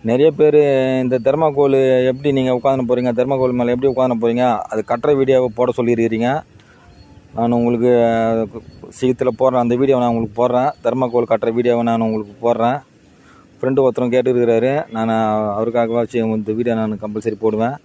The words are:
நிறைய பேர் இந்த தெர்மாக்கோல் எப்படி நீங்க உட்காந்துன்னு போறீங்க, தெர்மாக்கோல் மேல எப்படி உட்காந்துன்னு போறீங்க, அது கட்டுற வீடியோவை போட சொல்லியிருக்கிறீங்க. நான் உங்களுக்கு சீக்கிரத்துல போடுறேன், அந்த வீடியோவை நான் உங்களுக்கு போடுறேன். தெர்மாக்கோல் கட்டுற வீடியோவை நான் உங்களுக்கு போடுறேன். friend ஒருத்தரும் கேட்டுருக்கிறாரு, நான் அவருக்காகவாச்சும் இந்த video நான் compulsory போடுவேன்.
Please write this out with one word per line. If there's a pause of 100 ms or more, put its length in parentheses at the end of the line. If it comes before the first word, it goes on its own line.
நிறைய
பேர் (440)
இந்த
தெர்மாக்கோல் (340)
எப்படி
நீங்க
உட்காந்துன்னு
போறீங்க,
தெர்மாக்கோல்
மேல
எப்படி
உட்காந்துன்னு
போறீங்க, (260)
அது (100)
கட்டுற
வீடியோவை (100)
போட
சொல்லியிருக்கிறீங்க. (1040)
நான்
உங்களுக்கு (1080)
சீக்கிரத்துல
போடுறேன்,
அந்த
வீடியோவை
நான்
உங்களுக்கு
போடுறேன். (160)
தெர்மாக்கோல்
கட்டுற
வீடியோவை
நான்
உங்களுக்கு (120)
போடுறேன். (800)
friend
ஒருத்தரும்
கேட்டுருக்கிறாரு, (240)
நான் (440)
அவருக்காகவாச்சும்
இந்த
video
நான்
compulsory
போடுவேன்.